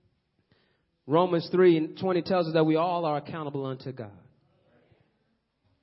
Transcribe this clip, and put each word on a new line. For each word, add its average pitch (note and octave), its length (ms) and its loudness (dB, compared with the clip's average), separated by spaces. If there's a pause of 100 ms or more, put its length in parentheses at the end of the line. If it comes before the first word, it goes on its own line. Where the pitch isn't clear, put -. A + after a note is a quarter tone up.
(1080)
Romans E3+ 440 2
three F3+ 260 6
and D#3 220 -4
twenty F3+ 240 -2
tells F3+ 240 0
us D#3+ 60 -4
that D#3+ 100 4
we D#3 140 2
all F3 280 -2
are D3+ 120 -2
accountable C#3+ 480 -8
unto C3 260 -10
God. A2 200 -14 (1700)